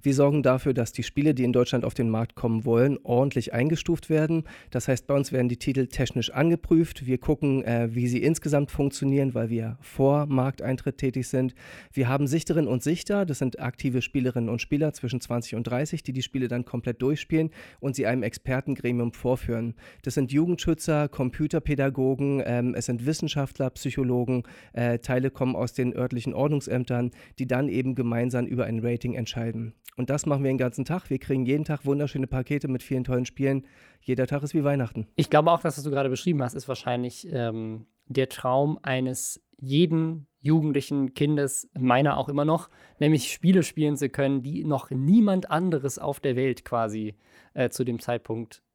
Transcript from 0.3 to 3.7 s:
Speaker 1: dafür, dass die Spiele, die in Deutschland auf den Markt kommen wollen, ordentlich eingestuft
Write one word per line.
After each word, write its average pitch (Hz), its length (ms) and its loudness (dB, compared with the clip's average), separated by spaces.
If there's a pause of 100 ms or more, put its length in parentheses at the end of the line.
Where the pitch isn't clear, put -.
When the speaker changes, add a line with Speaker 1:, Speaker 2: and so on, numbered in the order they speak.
Speaker 1:
dafür, 127 300 4
dass 117 200 0
die 117 100 -4
Spiele, 147 300 2
die 127 100 2
in 123 80 2
Deutschland 123 320 4
auf 120 100 -2
den 117 160 0
Markt 110 260 -2
kommen 113 280 0
wollen, 123 400 4
ordentlich 127 500 2
eingestuft 156 560 0